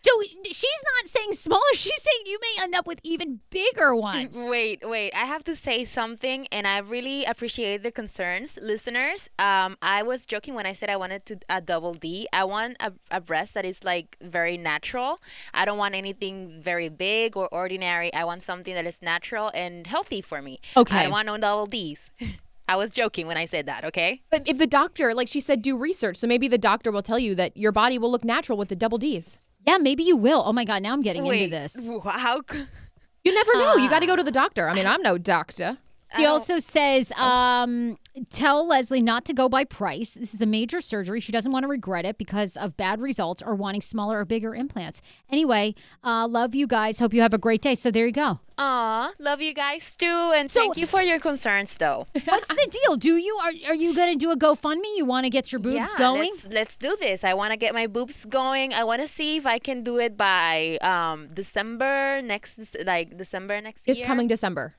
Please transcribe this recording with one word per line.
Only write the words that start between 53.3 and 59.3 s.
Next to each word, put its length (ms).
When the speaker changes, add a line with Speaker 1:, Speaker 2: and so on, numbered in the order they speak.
Speaker 1:
are, 340
are 40
you 200
gonna 200
do 140
a 80
GoFundMe? 580
You 100
wanna 260
get 200
your 100
boobs 320
Speaker 2:
Yeah, 40
Speaker 1:
going? 320
Speaker 2:
let's, 200
let's 280
do 220
this. 240
I 100
wanna 240
get 160
my 140
boobs 380
going. 500
I 80
wanna 240
see 300